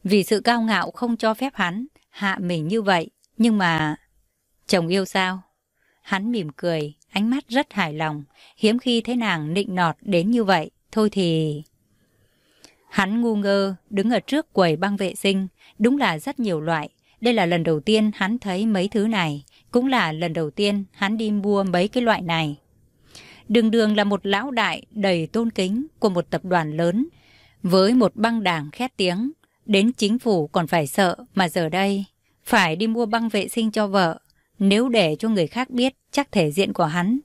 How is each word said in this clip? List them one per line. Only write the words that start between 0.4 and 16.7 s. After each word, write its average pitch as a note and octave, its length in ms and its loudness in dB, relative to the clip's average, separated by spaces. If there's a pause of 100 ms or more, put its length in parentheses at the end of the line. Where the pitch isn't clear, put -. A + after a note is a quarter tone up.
cao A#3 180 2
ngạo F#3+ 300 -2
không A#3 260 -4
cho A3 160 0
phép C4 220 -6
hắn G3 300 -4 (240)
hạ G3 300 -4
mình F3 280 -2
như A3 140 -2
vậy. F3+ 280 0 (280)
Nhưng A3 200 2
mà, D#3+ 380 0 (720)
"Chồng F3 200 2
yêu F#3+ 180 0
sao?" F#3 360 -2 (600)
Hắn G3+ 300 -4
mỉm F#3 240 -4
cười, D#3 380 -4 (160)
ánh G#3 200 0
mắt C4 180 -2
rất C4+ 260 -2
hài E3 200 -2
lòng, D3+ 300 -4 (340)
hiếm A3 220 2
khi A#3 220 0
thấy A#3+ 140 -6
nàng E3+ 380 -2
nịnh G3 220 -4
nọt E3+ 260 0
đến F#3+ 300 0
như A#3 120 2
vậy, F3+ 280 2 (200)
thôi G#3+ 180 2
thì... D#3+ 540 0 (1300)
Hắn G#3 320 0
ngu A#3 140 0
ngơ, G3 400 0 (140)
đứng G3+ 200 0
ở A#3 100 2
trước - 340 -4
quầy E3+ 220 4
băng G3 220 -2
vệ F#3 180 -4
sinh, F#3+ 320 0 (320)
đúng B3 180 4
là F#3 220 0
rất C#4 200 -8
nhiều F3+ 220 -2
loại. D#3+ 280 -2 (320)